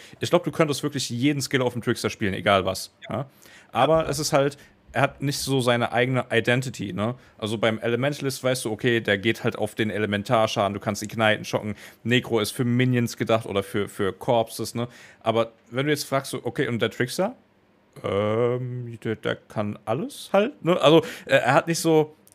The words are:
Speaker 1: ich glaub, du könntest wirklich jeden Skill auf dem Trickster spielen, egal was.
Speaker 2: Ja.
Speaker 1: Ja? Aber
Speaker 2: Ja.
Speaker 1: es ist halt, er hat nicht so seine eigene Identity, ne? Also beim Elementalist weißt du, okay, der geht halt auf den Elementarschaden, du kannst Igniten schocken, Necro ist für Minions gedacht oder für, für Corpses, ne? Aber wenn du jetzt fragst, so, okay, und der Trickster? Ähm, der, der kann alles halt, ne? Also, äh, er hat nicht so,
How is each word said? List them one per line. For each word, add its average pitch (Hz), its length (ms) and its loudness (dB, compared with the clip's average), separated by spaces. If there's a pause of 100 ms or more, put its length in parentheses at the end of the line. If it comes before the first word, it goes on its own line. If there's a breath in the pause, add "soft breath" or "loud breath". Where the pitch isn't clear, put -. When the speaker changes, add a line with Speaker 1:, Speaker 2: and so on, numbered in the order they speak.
(200 loud breath)
Speaker 1:
ich 120 100 -4
glaub, 175 140 2
du 151 80 -4
könntest 147 300 0
wirklich 139 300 -4
jeden 139 300 0
Skill 127 200 0
auf 123 120 0
dem 113 100 -6
Trickster 117 260 0
spielen, 98 240 -2
egal 98 320 4
was. - 300 -6 (120)
Speaker 2:
Ja. 107 100 -4
Speaker 1:
Ja? 139 80 -6 (460 loud breath)
Aber 156 340 4
Speaker 2:
Ja. - 40 -4
Speaker 1:
es 143 80 -4
ist 151 160 -2
halt, 139 240 2 (360 loud breath)
er 120 100 2
hat - 180 -2
nicht 139 160 -2
so 135 240 0
seine 120 300 2
eigene 123 400 0
Identity, 117 640 0
ne? 107 200 -2 (240 soft breath)
Also 110 220 -4
beim 110 180 2
Elementalist 135 680 -2
weißt 127 220 0
du, 113 60 -2
okay, 117 280 2
der 101 200 2
geht 110 240 0
halt 117 140 -2
auf 104 180 -4
den 107 160 0
Elementarschaden, 104 800 0
du 101 60 -6
kannst 107 240 -6
Igniten 107 420 0
schocken, 104 300 -4 (280 loud breath)
Necro 117 360 2
ist 104 120 0
für 127 140 -2
Minions 120 500 2
gedacht 113 300 0
oder 98 160 0
für, 101 280 -4
für 95 220 -2
Corpses, 113 600 -2
ne? 120 140 -4 (320 loud breath)
Aber 113 320 0 (180)
wenn 127 160 -4
du 151 60 0
jetzt 143 140 -2
fragst, 135 260 -4
so, 139 120 -8
okay, 131 240 -4
und 120 140 -2
der 113 80 2
Trickster? 180 460 -2 (680)
Ähm, 120 1000 -2
der, 113 140 -2
der 113 180 -4
kann 104 500 -8
alles 160 460 -6
halt, 208 320 0
ne? 170 160 2
Also, 156 220 8 (240 loud breath)
äh, 135 100 4
er 127 180 4
hat 165 140 4
nicht 165 120 -2
so, 156 360 2 (200)